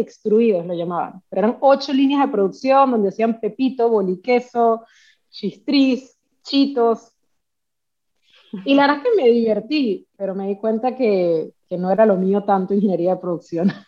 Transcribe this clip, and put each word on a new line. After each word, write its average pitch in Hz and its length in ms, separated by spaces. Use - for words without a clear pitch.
extruidos, 214 640
lo 180 80
llamaban. 170 560
Pero - 180
eran 240 140
ocho 277 320
líneas 277 320
de 277 60
producción 262 600
donde 214 180
hacían 226 300
pepito, 233 500
boliqueso, 226 960
chistriz, 262 880
chitos. 269 640
Y 277 100
la 277 120
verdad 294 100
es 285 60
que 359 80
me 240 60
divertí, 226 840
pero 196 200
me 196 120
di 196 100
cuenta 226 380
que, 185 560
que 180 100
no 185 140
era 208 140
lo 202 120
mío 190 260
tanto 196 300
ingeniería 185 420
de 180 60
producción. 175 500